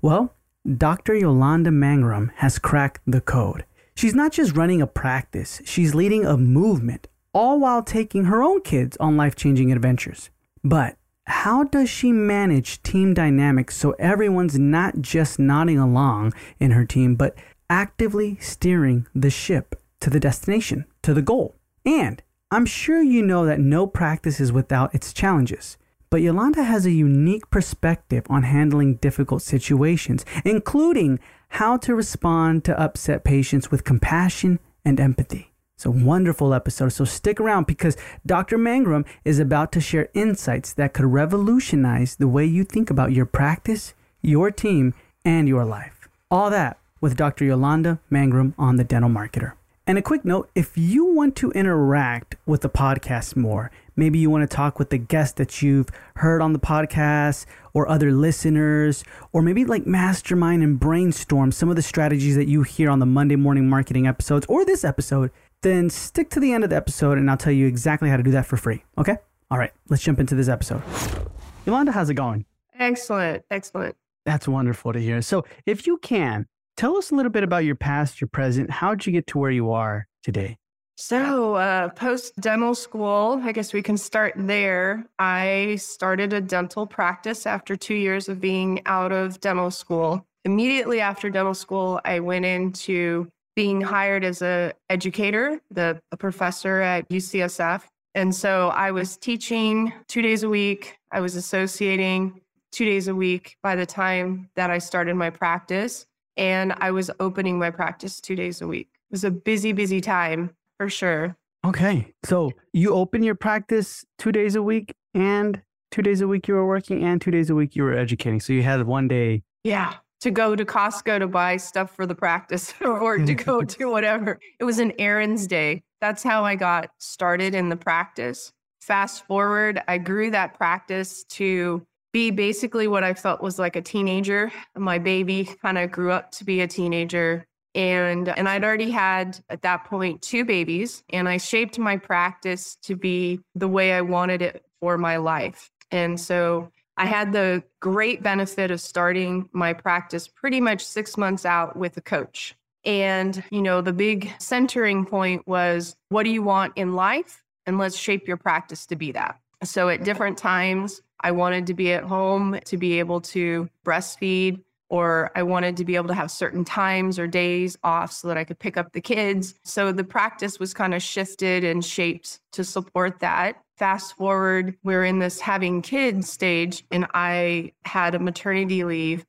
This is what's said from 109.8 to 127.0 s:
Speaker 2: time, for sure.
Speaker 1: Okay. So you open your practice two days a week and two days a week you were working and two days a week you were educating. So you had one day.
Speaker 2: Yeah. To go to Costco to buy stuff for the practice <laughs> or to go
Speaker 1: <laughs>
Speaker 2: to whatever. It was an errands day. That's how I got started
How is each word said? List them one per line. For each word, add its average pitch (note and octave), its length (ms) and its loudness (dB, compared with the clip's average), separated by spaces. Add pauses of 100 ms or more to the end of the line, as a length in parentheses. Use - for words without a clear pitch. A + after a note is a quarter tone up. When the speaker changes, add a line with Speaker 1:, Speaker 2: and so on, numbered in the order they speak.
Speaker 2:
time, F3 540 -2 (240)
for G3+ 100 -4
sure. F3 480 -4 (300)
Speaker 1:
Okay. F3 480 0 (100)
So E3 280 0 (200)
you F#3 220 2
open F#3+ 300 0
your A3 100 0
practice G#3+ 720 -2 (140)
two - 120 -2
days G#3 240 0
a G#3+ 80 0
week G#3+ 320 -2 (200)
and G3+ 460 0 (300)
two - 120 -4
days G3+ 180 2
a G3 80 0
week G3 180 -2
you G3+ 80 0
were F#3+ 100 2
working F#3+ 380 -2
and F3 180 0
two F3+ 120 -2
days E3 180 2
a D#3 60 2
week D3+ 180 0
you C#3+ 80 -2
were C3+ 100 2
educating. A#2+ 460 -2
So A#2+ 140 -4
you C3 100 2
had B2+ 240 2
one C3 220 0
day. A#2 340 0 (220)
Speaker 2:
Yeah. G3 300 -2 (260)
To B3 100 -2
go G#3+ 240 0
to G#3 100 -2
Costco G#3 540 -2
to G3 80 -2
buy F3+ 300 0
stuff F#3+ 380 -6
for F#3 120 -6
the F3+ 80 -6
practice F3+ 640 -4
<laughs> - 20 -12
or A3+ 380 0
to D3 160 2
go A#3+ 280 -2
Speaker 1:
<laughs> - 120 -8
Speaker 2:
to C4 160 -4
whatever. G#3+ 480 -2 (220)
It A#3+ 40 -4
was A#3 140 -2
an A#3 220 0
errands G#3 480 0
day. D#3 340 -2 (180)
That's G#3 220 -4
how A3 220 2
I G3+ 100 0
got F3 440 -2
started F#3 580 -2